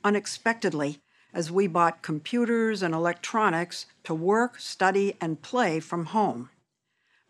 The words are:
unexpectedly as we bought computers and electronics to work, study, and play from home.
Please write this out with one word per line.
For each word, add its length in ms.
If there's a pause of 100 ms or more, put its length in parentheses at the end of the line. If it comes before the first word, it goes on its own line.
unexpectedly 920 (360)
as 160
we 160
bought 360
computers 800
and 120
electronics 920 (180)
to 100
work, 440
study, 600
and 220
play 400
from 260
home. 440 (800)